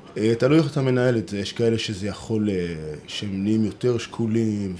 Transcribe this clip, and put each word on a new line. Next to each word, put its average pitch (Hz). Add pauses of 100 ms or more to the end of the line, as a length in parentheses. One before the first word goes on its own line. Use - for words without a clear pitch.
(160)
אה, 110
תלוי 135
איך 143
אתה 139
מנהל 127
את 90
זה, 101
יש 98
כאלה 117
שזה 104
יכול, 107
אה, 98 (520)
שהם 98
נהיים 110
יותר 117
שקולים 107